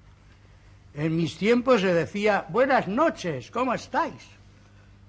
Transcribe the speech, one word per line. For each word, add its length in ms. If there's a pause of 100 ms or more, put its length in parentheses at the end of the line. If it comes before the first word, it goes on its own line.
(960)
En 220
mis 200
tiempos 440
se 120
decía, 560
"Buenas 400
noches, 640
¿cómo 240
estáis?". 480 (880)